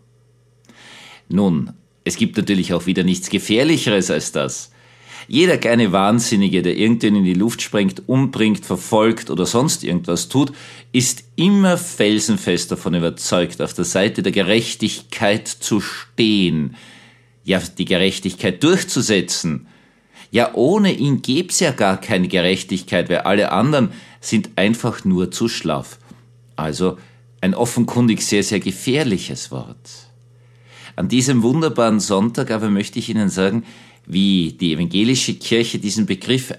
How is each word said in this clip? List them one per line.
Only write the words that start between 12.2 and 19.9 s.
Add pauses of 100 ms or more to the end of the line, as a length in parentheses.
davon
überzeugt,
auf
der
Seite
der
Gerechtigkeit
zu
stehen, (680)
ja, (160)
die
Gerechtigkeit
durchzusetzen. (680)